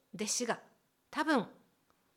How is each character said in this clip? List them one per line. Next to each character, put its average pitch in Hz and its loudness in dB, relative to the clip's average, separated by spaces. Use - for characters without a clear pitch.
弟 202 -4
子 240 -2
が、 220 -2
多 294 -2
分、 294 4